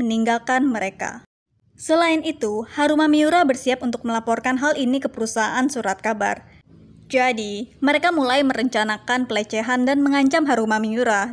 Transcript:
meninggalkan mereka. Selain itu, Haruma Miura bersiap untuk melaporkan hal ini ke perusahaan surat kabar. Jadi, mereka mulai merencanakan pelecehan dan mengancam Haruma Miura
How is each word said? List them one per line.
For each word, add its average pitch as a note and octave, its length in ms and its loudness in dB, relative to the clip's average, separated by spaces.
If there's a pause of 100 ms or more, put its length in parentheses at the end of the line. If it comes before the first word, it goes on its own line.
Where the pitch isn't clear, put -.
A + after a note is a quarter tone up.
meninggalkan A#3 640 0
mereka. G#3+ 560 -4 (560)
Selain D#4+ 480 2
itu, A3+ 480 -4
Haruma D4+ 320 2
Miura D4+ 400 4
bersiap B3+ 400 0
untuk A#3+ 240 -4
melaporkan A#3 560 -2
hal D4+ 160 0
ini B3+ 160 0
ke C#4 160 -4
perusahaan A3+ 560 -2
surat G#3 320 -4
kabar. G#3 480 -4 (600)
Jadi, A3+ 720 -2
mereka D4 320 2
mulai C#4 320 2
merencanakan A#3 800 -2
pelecehan A3 560 -2
dan C4+ 160 2
mengancam C#4 480 2
Haruma A3 320 0
Miura A3 540 -2